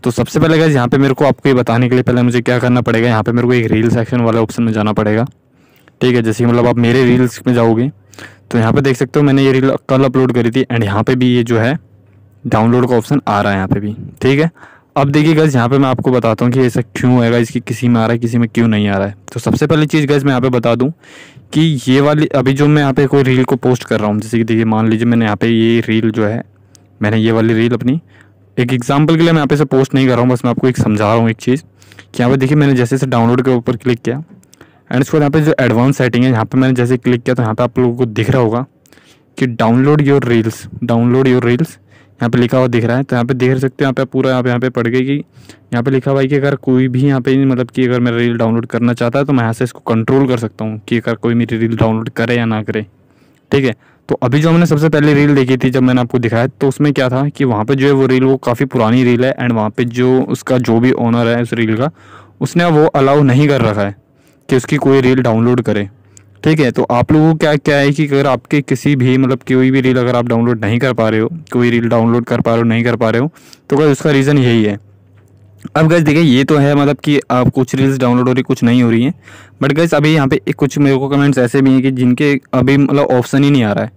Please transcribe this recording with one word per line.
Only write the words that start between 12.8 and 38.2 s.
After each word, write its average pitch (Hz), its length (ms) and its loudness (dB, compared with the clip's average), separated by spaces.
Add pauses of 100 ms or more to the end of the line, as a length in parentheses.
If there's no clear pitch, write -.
का 123 80 0
option 135 320 0
आ 104 120 0
रहा 104 120 0
है 98 40 -2
यहाँ 95 120 -4
पे 104 120 -2
भी, 104 160 -8 (260)
ठीक 135 180 2
है। 165 100 0 (460)
अब 143 140 0
देखिए 151 240 2
guys 156 200 2
यहाँ 120 140 2
पे 139 100 2
मैं 139 100 2
आपको 131 220 -2
बताता 120 340 0
हूँ 123 80 0
कि 131 80 0
ऐसा 127 200 0
क्यों - 320 -2
होएगा, 120 240 2
इसकी 117 240 -2
किसी 120 280 -4
में 117 120 2
आ 110 40 0
रहा 117 80 0
है 120 60 -2
किसी 117 200 -2
में 117 100 0
क्यों 117 200 0
नहीं 104 200 0
आ 101 100 -2
रहा 98 80 -2
है। 101 80 -8 (180)
तो 120 80 -10
सबसे 117 260 -2
पहली 156 200 0
चीज़ 151 200 -2
guys 139 180 0
मैं 143 60 0
यहाँ 127 100 0
पे 131 100 -2
बता 117 240 0
दूँ 127 180 -2 (600)
कि 151 80 0 (280)
ये 131 120 4
वाली 151 280 2
अभी 131 240 0
जो 143 140 2
मैं 151 160 2
यहाँ 139 100 0
पे 139 140 2
कोई 139 160 2
reel 127 220 2
को 135 120 0
post 127 280 -2
कर 110 160 -2
रहा 107 80 -2
हूँ, 104 120 -2
जैसे 110 180 -4
कि 113 60 0
देखिए 113 200 0
मान 110 240 0
लीजिए 113 180 0
मैंने 117 180 2
यहाँ 104 120 -2
पे 110 120 -2
ये 113 320 2
reel 110 300 -2
जो 110 140 -2
है, 107 180 -4 (600)
मैंने 110 160 -2
ये 110 140 0
वाली 113 220 0
reel 117 200 0
अपनी 123 260 -2 (560)
एक 123 160 -2
example 147 440 0
के 160 60 2
लिए 165 100 2
मैं 165 60 2
यहाँ 147 80 0
पे 147 100 0
से 147 100 0
post 135 280 0
नहीं 131 140 2
कर 127 40 2
रहा 120 100 0
हूँ, 127 80 2
बस 123 140 -2
मैं 123 60 0
आपको 127 180 0
एक 123 100 -2
समझा 107 260 0
रहा 104 100 2
हूँ 117 160 2
एक 113 60 -4
चीज़ 127 260 -4
कि - 600 -12
यहाँ 123 80 2
पे 139 60 2
देखिए 139 200 0
मैंने 139 180 2
जैसे 123 240 0
से 135 80 -2
download 120 380 0
के 131 80 2
ऊपर 120 240 -2
click 123 260 -4
किया 131 200 -4 (680)
and 127 100 0
इसके - 120 -2
बाद 156 100 2
यहाँ 143 80 0
पे 156 100 2
जो 151 200 0
एडवांस 123 380 2
setting 123 260 0
है 131 60 2
यहाँ 110 140 0
पे 127 140 -4
मैंने 131 160 2
जैसे 123 220 0
click 120 260 -2
किया 127 120 -2
तो 123 80 -2
यहाँ 110 120 -2
पे 120 80 -2
आप 123 160 -2
लोगों 120 180 0
को 127 100 -2
दिख 110 240 -4